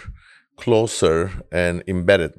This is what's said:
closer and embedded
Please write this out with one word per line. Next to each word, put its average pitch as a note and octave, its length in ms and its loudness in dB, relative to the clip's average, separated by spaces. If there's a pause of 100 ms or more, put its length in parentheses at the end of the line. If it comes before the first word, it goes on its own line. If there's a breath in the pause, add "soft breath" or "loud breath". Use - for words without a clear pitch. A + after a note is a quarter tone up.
(580 soft breath)
closer F#2+ 760 0 (200)
and F2 380 -2
embedded F2+ 500 2